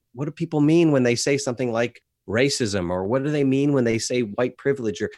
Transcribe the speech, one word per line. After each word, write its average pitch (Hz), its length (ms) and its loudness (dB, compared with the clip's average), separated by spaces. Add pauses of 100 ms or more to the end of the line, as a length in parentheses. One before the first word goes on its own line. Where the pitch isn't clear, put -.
(140)
What 131 120 -8
do 160 60 -8
people 160 280 -4
mean 160 320 4
when 131 120 4
they 120 120 2
say 143 220 0
something 127 340 -4
like 117 300 -4 (260)
racism, 101 640 0
or 92 160 -2
what 131 180 -2
do 147 60 -2
they 147 140 0
mean 139 300 2
when 131 100 2
they 113 160 0
say 127 220 -2
white 117 360 -4
privilege? 110 440 -2
Or, 101 160 -4